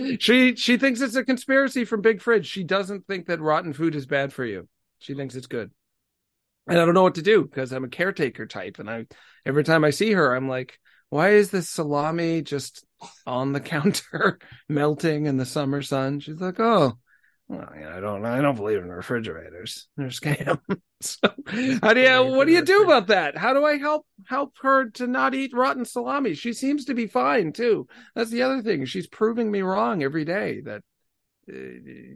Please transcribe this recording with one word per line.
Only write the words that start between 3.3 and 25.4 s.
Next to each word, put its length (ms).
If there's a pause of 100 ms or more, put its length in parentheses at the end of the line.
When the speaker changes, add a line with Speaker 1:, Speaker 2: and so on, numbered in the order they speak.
Speaker 1:
rotten 320
food 220
is 100
bad 260
for 140
you. 220 (320)
She 160
thinks 180
it's 140
good. 240 (960)
And 120
I 60
don't 80
know 80
what 140
to 80
do 240
'cause 240
I'm 120
a 60
caretaker 560
type. 320
And 100
I, 200 (400)
every 160
time 200
I 60
see 220
her, 240
I'm 120
like, 300 (320)
"Why 220
is 180
this 180
salami 760
just 420 (400)
on 280
the 60
<laughs> 160
counter 600 (300)
melting 580
in 120
the 100
summer 340
sun?" 380
She's 200
like, 200
"Oh, 340 (540)
well, 260
you 80
know, 160
I 20
don't, 260
I 160
don't 140
believe 220
in 140
refrigerators. 960 (100)
They're 100
a 20
scam." 500 (100)
<laughs> 100 (220)
So, 280 (520)
how 120
do 80
you, 80
Speaker 2:
Believe 260
Speaker 1:
what 120
do 40
Speaker 2:
in 80
Speaker 1:
you 60
do 160
Speaker 2:
refri- 20
Speaker 1:
about 240
that? 300
How 160
do 100
I 140
help, 280 (220)
help 360
her 320
to 120
not 260
eat 200